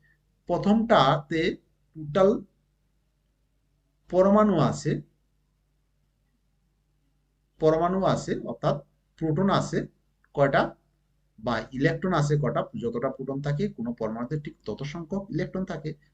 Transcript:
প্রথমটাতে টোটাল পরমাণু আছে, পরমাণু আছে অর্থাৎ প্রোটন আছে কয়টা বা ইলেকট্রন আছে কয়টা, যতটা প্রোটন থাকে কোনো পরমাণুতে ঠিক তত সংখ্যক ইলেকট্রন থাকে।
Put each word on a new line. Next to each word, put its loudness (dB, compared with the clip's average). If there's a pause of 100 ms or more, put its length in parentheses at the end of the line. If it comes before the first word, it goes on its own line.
(460)
প্রথমটাতে 2 (380)
টোটাল 2 (1700)
পরমাণু 6
আছে, 0 (2500)
পরমাণু 2
আছে -2
অর্থাৎ -4 (300)
প্রোটন 0
আছে 0 (480)
কয়টা 2 (600)
বা -4
ইলেকট্রন 0
আছে 2
কয়টা, -2 (180)
যতটা -4
প্রোটন -8
থাকে -2
কোনো -6
পরমাণুতে -6
ঠিক -14
তত -8
সংখ্যক -8
ইলেকট্রন -6
থাকে। -8 (200)